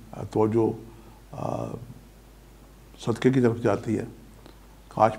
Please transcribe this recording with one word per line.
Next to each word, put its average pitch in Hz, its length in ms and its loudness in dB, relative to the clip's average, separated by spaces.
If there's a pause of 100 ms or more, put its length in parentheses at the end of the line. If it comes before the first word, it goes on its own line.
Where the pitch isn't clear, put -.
(320)
توجہ، 110 380 2 (640)
آ، - 340 -6 (1300)
صدقے 120 300 0
کی 135 120 4
طرف 117 200 2
جاتی 104 360 0
ہے۔ 104 60 -4 (840)
کاش 110 320 4